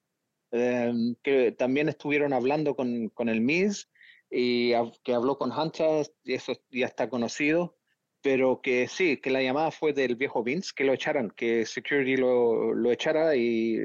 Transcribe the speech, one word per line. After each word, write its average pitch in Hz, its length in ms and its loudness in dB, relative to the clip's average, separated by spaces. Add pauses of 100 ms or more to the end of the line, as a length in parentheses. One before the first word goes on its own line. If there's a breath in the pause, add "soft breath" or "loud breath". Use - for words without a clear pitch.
(520)
em, 120 720 0
que 131 300 4
también 131 360 0
estuvieron 147 440 0
hablando 139 420 0
con, 120 360 -2
con 117 180 -4
el 113 120 0
Miz 175 500 0 (400 loud breath)
y 120 420 2
hab-, 117 300 0
que 123 120 -2
habló 127 220 0
con 127 160 -4
Hunter, 156 540 0 (180)
y 127 100 -4
eso 127 200 -6 (160)
ya 123 160 -2
está 117 240 -4
conocido, 151 640 -2 (460)
pero 131 400 2
que 123 260 0
sí, 160 300 0
que 135 120 -4
la 131 120 2
llamada 143 280 0
fue 156 220 -2
del 127 240 0
viejo 135 260 -2
Vince, 139 320 -4
que 135 100 -2
lo 135 80 4
echaran, 131 380 -2
que 113 360 0
security 131 500 -2
lo, 120 560 2
lo 113 200 0
echara 156 420 0
y 113 500 0